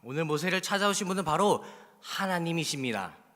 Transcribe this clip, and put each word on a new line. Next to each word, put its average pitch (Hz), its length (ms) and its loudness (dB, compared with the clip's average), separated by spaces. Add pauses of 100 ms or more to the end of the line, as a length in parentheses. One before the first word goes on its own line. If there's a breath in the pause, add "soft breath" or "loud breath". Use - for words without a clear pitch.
오늘 139 220 -4
모세를 165 360 0
찾아오신 202 460 0
분은 185 180 -2
바로 165 400 4 (360 loud breath)
하나님이십니다. 156 1160 -2 (200)